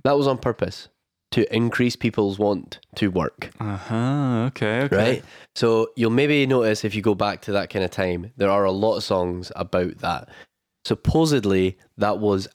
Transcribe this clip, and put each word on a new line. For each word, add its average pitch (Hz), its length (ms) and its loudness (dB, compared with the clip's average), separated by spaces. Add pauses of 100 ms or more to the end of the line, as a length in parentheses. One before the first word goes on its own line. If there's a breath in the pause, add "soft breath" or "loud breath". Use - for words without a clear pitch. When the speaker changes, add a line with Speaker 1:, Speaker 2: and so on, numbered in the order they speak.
Speaker 1:
That 143 140 4
was 143 100 2
on 131 120 2
purpose, - 480 -4 (440)
to 113 140 2 (100)
increase 120 400 0
people's 101 440 -2
want 104 400 -2 (160)
to 104 160 0
work. - 480 -4
Speaker 2:
Uh-huh, 117 880 -2
okay, 117 340 -2
okay. 139 160 -2
Speaker 1:
Right? 113 260 0 (320 loud breath)
So 113 400 2
you'll 117 140 2
maybe 143 380 2
notice 113 360 2
if 107 120 -2
you 107 80 -2
go 107 100 4
back 95 280 -2
to 107 100 -8
that 98 180 0
kind 95 160 0
of 90 60 -4
time, 90 460 -2
there 98 120 2
are 101 140 4
a 95 80 4
lot 101 240 2
of 104 80 -4
songs 90 520 -2
about 90 440 -2
that. 87 300 -6 (560 loud breath)
Supposedly, 104 920 2 (200 soft breath)
that 104 220 0
was 101 360 0